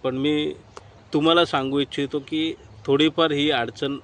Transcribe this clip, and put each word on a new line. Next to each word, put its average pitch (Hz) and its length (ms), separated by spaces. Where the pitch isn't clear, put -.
पण 131 140
मी 151 360
तुम्हाला 165 320
सांगू 139 340
इच्छितो 143 400
की 160 340
थोडीफार 151 460
ही 147 200
अडचण 131 520